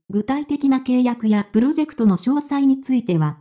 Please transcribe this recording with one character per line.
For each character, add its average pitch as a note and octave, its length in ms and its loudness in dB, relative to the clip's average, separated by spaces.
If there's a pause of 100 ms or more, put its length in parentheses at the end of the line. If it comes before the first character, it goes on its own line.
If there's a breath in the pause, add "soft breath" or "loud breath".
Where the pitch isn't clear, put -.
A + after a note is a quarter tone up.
具 G#3 160 -2
体 C#4 220 -4
的 C#4+ 220 -2
な C4+ 120 2
契 B3+ 220 0
約 A#3+ 260 -2
や G#3 240 2
プ G#3+ 80 4
ロ C4+ 120 2
ジ D#4 100 0
ェ D4+ 40 -2
ク D#4 80 -20
ト - 120 0
の F#3+ 100 4
詳 C4+ 240 0
細 C#4+ 260 -2
に C4+ 140 2
つ C4 140 -4
い A#3+ 100 0
て F3+ 120 0
は D#3 240 -2